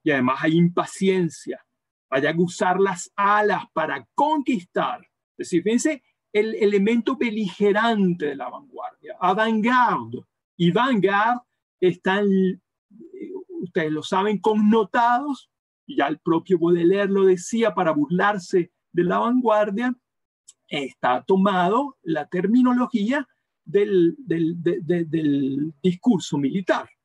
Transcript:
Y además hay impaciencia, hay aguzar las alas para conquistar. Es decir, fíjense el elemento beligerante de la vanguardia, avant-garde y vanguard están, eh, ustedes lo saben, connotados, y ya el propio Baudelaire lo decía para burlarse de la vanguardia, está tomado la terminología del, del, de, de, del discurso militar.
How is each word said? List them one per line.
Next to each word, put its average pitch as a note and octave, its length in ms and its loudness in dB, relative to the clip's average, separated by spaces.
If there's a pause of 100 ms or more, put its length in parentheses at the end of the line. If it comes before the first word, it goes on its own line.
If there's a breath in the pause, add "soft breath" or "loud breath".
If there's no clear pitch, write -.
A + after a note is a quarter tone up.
Y D#3 100 0
además C3 300 0
hay D#3+ 160 2
impaciencia, F3 1040 0 (460)
hay C#3 180 0
aguzar F3+ 520 0
las G3 380 -2
alas G3+ 560 2
para C#3+ 420 -4
conquistar. B3 840 -2 (360)
Es - 120 -10
decir, E3+ 140 0
fíjense B3 400 0 (280)
el A3 240 0
elemento G#3+ 640 2
beligerante G3+ 1080 0
de C#3+ 80 -6
la C3 140 -10
vanguardia, - 680 -16
avant-garde G#3 1040 0 (320)
y F3 160 2
vanguard G#3+ 680 2 (400)
están, F#3+ 520 0
eh, - 1000 -4 (180)
ustedes F#3 420 -6
lo D3+ 100 -4
saben, G3 380 -2
connotados, A#3 1080 0 (360)
y C#3 120 -8
ya C#3+ 100 0
el D3+ 120 -6
propio E3+ 380 0
Baudelaire F3 540 2
lo G3 140 2
decía G3+ 480 2
para F3 180 0
burlarse F3 800 0 (200)
de F3 120 0
la F#3 160 0
vanguardia, A3+ 720 0 (760)
está B2+ 560 -4
tomado F#3+ 800 0
la D#3 240 -4
terminología B3 1000 0 (360)
del, F#3+ 540 2
del, E3+ 440 -4
de, F3 200 -2
de, E3+ 240 -2
del C#3+ 680 -2 (100)
discurso F3+ 540 0
militar. F3+ 520 -2 (160)